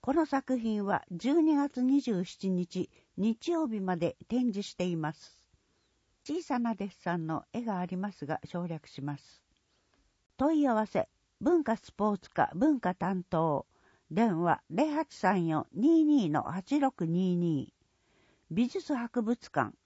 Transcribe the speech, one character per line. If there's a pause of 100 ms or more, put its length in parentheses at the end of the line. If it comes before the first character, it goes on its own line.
こ
の
作
品
は
十
二
月
二
十
七
日、 (280)
日
曜
日
ま
で (140)
展
示
し
て
い
ま
す。 (880)
小
さ
な
デ
ッ (120)
サ
ン
の
絵
が
あ
り
ま
す
が、
省
略
し
ま
す。 (920)
問
い
合
わ
せ、 (320)
文
化
ス
ポ
ー
ツ
課
文
化
担
当。 (440)
電
話、
零
八
三
四
二
二
の
八
六
二
二。 (760)
美
術
博
物
館。 (120)